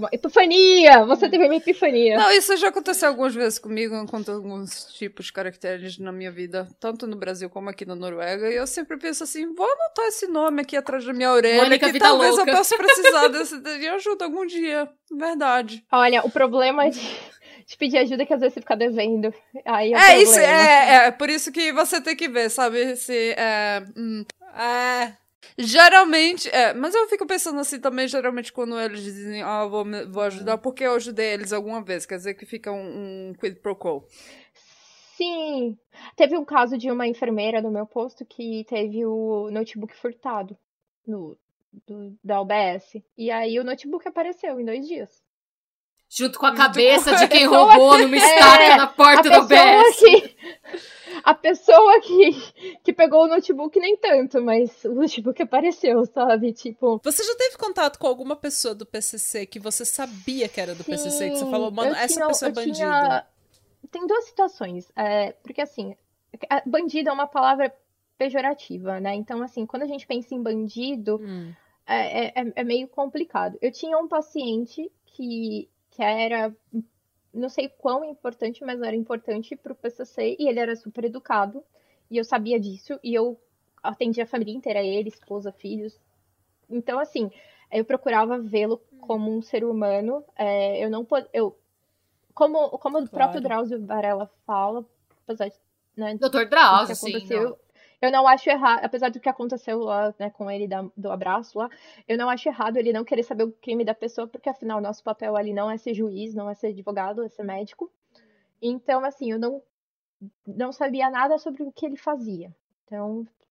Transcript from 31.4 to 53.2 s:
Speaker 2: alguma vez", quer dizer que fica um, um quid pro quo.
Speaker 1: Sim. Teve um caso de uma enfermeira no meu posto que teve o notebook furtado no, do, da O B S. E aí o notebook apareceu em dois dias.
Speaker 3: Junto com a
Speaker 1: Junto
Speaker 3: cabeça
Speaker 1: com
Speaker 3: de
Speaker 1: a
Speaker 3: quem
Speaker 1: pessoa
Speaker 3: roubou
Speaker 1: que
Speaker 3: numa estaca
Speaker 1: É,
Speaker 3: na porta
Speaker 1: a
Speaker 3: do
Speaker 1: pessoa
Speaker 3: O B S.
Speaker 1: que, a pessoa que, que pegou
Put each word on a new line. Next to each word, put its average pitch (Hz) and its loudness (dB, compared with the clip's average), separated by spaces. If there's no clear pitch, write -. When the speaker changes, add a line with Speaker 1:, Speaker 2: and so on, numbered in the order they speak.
Speaker 2:
alguma 214 -8
vez", 185 -10
quer 190 -10
dizer 190 -10
que 202 -20
fica 220 -12
um, 190 -14
um 180 -16
quid 190 -10
pro 196 -8
quo. 160 -8
Speaker 1:
Sim. 302 -6
Teve 302 2
um 302 -6
caso 254 -2
de 247 -8
uma 240 -6
enfermeira 226 -4
no 220 -6
meu 208 -8
posto 247 -10
que 226 -12
teve 214 -6
o 220 -6
notebook 214 -10
furtado 214 -10
no, 190 -12
do, 208 -18
da 202 -4
O 196 -4
B 202 -4
S. 196 -6
E 226 -8
aí 226 -4
o 254 -4
notebook 285 -10
apareceu 339 -8
em 240 -8
dois 247 -8
dias. 285 -14
Speaker 3:
Junto 254 -6
com - 0
a 277 2
Speaker 1:
Junto 269 2
Speaker 3:
cabeça 269 6
Speaker 1:
com 381 6
Speaker 3:
de 349 8
Speaker 1:
a - 6
Speaker 3:
quem 294 6
Speaker 1:
pessoa - 10
Speaker 3:
roubou 269 10
Speaker 1:
que 277 8
Speaker 3:
numa 269 2
estaca 285 10
Speaker 1:
É, 302 10
Speaker 3:
na 269 6
porta 285 8
Speaker 1:
a - 10
Speaker 3:
do 302 4
Speaker 1:
pessoa 277 10
Speaker 3:
O - -6
B 277 8
S. 453 4
Speaker 1:
que, - 10
a 311 4
pessoa 392 8
que, 370 2
que 349 -2
pegou 320 6